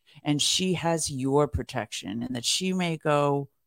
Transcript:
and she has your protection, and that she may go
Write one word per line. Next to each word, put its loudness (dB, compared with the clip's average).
and 2
she 2
has 0
your 2
protection, -6
and -6
that -6
she 0
may 0
go 2